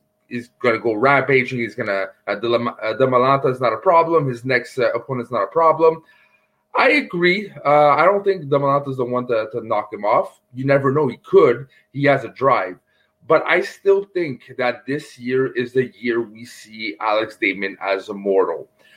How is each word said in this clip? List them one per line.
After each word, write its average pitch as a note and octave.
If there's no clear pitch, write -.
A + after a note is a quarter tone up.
he's A#2+
gonna A2+
go A2+
rampaging. C3
He's A2+
gonna, G2+
uh, G2+
De A2
La A#2
Ma-, A#2
uh, A2
De C3
Malanta C3
is A#2+
not A#2+
a A2
problem. E3
His A#2
next, B2+
uh, A2+
opponent's A#2+
not A2
a -
problem. D#3+
I C4
agree. F#3
Uh, D3
I C#3+
don't G3+
think F#3+
De C#3
Malanta C#3
is C3
the B2+
one B2
to, A2+
to A#2+
knock G#2+
him G#2
off. C#3
You B2+
never C#3
know. D3
He A#2+
could. C#3+
He C#3
has C#3
a G#2+
drive. G#2+
But D#3
I E3
still G3
think D#3
that B2
this D3
year B2+
is B2
the B2+
year A#2
we A2
see A2
Alex A2
Damon G2
as G2
a G#2
mortal. F#2+